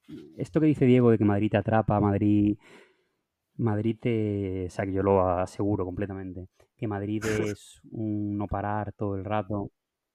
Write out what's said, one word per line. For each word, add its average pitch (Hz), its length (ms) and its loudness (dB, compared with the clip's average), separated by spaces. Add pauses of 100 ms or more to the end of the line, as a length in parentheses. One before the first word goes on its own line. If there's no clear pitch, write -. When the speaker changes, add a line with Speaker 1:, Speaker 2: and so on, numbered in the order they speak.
(380)
Speaker 1:
esto 151 240 -2
que 156 60 4
dice 143 180 4
Diego 123 260 8
de 110 60 6
que 107 80 2
Madrid 104 260 2
te 110 60 4
atrapa, 110 420 2
Madrid, 104 580 2 (1000)
Madrid 110 420 -2
te, 101 680 -2
o - 20 -8
sea, 104 160 -6
que 95 80 -6
yo 95 100 0
lo 98 260 4
aseguro 95 560 -2
completamente, 92 600 -10 (300)
que 117 100 -6
Madrid 104 340 -4
Speaker 2:
<laughs> 107 320 -2
Speaker 1:
es - 280 -20 (100)
un 104 460 -6
no 101 100 -4
parar 104 460 -4
todo 101 240 -6
el 95 80 -8
rato. 101 460 -4 (440)